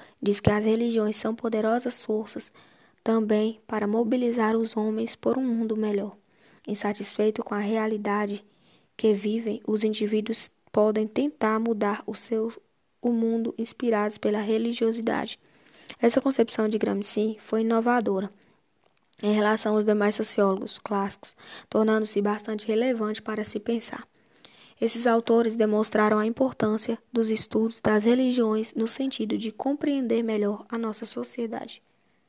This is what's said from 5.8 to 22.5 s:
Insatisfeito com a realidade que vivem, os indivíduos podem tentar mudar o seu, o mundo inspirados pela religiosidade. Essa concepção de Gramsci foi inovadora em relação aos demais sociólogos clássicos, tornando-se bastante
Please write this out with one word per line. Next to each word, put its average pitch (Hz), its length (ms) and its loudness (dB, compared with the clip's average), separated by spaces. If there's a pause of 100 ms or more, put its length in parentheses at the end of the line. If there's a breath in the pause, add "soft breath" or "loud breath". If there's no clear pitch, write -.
Insatisfeito 208 760 -2
com - 120 -6
a 208 60 -2
realidade 208 840 -2 (500 soft breath)
que 214 200 4
vivem, 214 520 -2
os 214 180 0
indivíduos 214 680 0 (180)
podem 214 360 4
tentar 220 520 0
mudar 214 480 0
o 220 80 -8
seu, 226 380 -4 (480)
o 240 100 0
mundo 226 460 0
inspirados 214 640 -2
pela 214 220 0
religiosidade. 226 1000 -2 (600 loud breath)
Essa 240 220 4
concepção 233 480 0
de 220 80 0
Gramsci 208 640 -2
foi 220 220 -2
inovadora 226 680 2 (920 soft breath)
em 208 100 2
relação 214 420 2
aos 214 100 2
demais 208 300 2
sociólogos 202 640 0
clássicos, - 560 -6 (340 loud breath)
tornando-se 220 520 2
bastante 214 480 -2